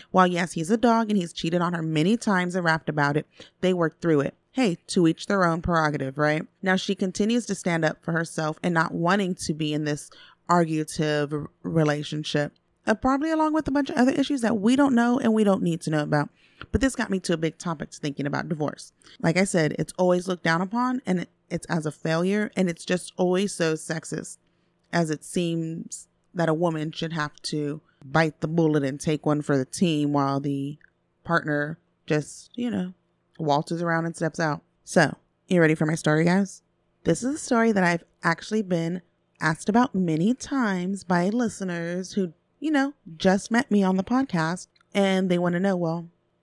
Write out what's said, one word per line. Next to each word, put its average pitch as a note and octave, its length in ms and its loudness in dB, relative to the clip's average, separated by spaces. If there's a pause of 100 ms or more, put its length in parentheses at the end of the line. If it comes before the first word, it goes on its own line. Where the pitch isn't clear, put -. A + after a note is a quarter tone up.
(100)
While, F#3 160 6
yes, F3 260 -2
he's E3 180 -4
a A3+ 60 2
dog A3+ 340 2
and G#3+ 60 2
he's E3+ 160 -2
cheated F3 300 -2
on F3 100 2
her E3+ 100 -2
many D#3+ 360 2
times F3+ 360 0
and F3+ 100 -2
rapped D#3+ 260 0
about D3 260 0
it, D3 100 -4 (360)
they F#3 100 4
worked E3+ 300 -2
through D#3+ 180 4
it. - 140 -2 (180)
Hey, A3 240 2 (120)
to F3 200 4
each - 180 0
their G3 200 2
own E3 160 0
prerogative, D3 560 0
right? D3+ 240 2 (200)
Now, F#3 140 2
she F#3+ 180 -2
continues G#3 520 0
to G3+ 80 -4
stand E3 300 0
up - 200 -2
for E3 80 -4
herself D#3+ 500 -2
and F3 120 0
not E3 180 0
wanting F3+ 440 0
to - 180 -4
be D3+ 180 -4
in D3+ 120 -2
this D3 260 -4 (380)
argutative D#3 840 0
r-, D3 160 -6 (140)
relationship. D3+ 880 0 (340)
Uh, G#3+ 80 4
probably C#4 360 0
along D#4 240 0
with D#4 120 0
a - 40 -2
bunch C#4 180 0
of E4 80 -6
other B3+ 160 4
issues C#4 300 -2
that A3 160 0
we A3+ 180 2
don't C#4 180 4
know A#3+ 240 2
and A3+ 140 0
we A3 100 4
don't G3 200 2
need E3+ 180 0
to - 100 -6
know D3+ 120 0
about. D3+ 260 0 (420)
But G#3 100 0
this C4 140 0
got A3 160 -4
me F#3+ 100 0
to - 120 -2
a E3 60 0
big D#3+ 180 -4
topic D#3+ 340 -8
to - 80 -18
thinking C#3+ 280 -6
about C#3+ 220 -4
divorce. D3+ 440 -6 (280)
Like E3 160 2
I F#3 80 4
said, D#3+ 340 2
it's D#3 180 -4
always F3+ 320 2
looked F3+ 160 -4
down E3 160 2
upon B3 460 -2
and F#3 140 0
it, - 100 -10 (200)
it's - 160 -6
as D#3 200 -2
a D3+ 60 -6
failure. F#3 640 -2
And F#3 120 2
it's E3+ 160 -8
just - 320 -4
always F#3 360 0
so D#3+ 220 0
sexist, - 640 -8 (540)
as E3+ 180 2
it D3 140 -6
seems E3 840 -6 (260)
that E3 140 0
a D#3+ 60 2
woman D#3+ 380 -2
should D#3+ 200 -6
have D3+ 300 -6
to D3+ 380 -6 (240)
bite D3+ 360 0
the D#3 80 -2
bullet D#3 360 2
and C#3 160 -4
take D#3 240 -2
one D3+ 160 2
for D3 160 2
the C3 80 0
team D3 480 0
while C#3 260 0
the C#3+ 400 -6 (460)
partner D3+ 540 -2 (280)
just, - 480 -4
you A#3+ 160 -4
know, F#3 220 -4 (460)
waltzes D#3+ 420 0
around E3 240 0
and E3 100 -6
steps D#3+ 240 -4
out. D#3 220 -2 (240)
So, - 320 2 (320)
you F3+ 120 4
ready D#3 140 6
for D#3+ 120 0
my D#3 80 0
story, D#3 300 2
guys? F#3+ 360 0 (440)
This E3 180 2
is C4 120 -2
a D#4 40 -8
story A3+ 340 2
that G3 100 2
I've F3 220 0 (180)
actually E3+ 400 -2
been F3 380 -2 (400)
asked D#3+ 300 -2
about A#3 240 4
many F3+ 400 2
times G3 680 -4
by F3 280 2
listeners F3+ 800 -4
who, F#3 220 -2 (260)
you D4 100 -4
know, C#4+ 240 0 (220)
just F#3+ 340 2
met G#3 200 0
me G#3 120 4
on F#3+ 140 2
the F#3+ 80 0
podcast F3+ 640 -2 (240)
and F#3+ 380 2
they F3 80 2
wanna F3 220 0
know, F#3+ 160 2
"Well, E3+ 320 -4 (340)